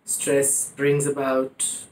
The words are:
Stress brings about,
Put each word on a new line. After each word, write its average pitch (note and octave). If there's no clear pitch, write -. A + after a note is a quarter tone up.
Stress -
brings C#3+
about, C3+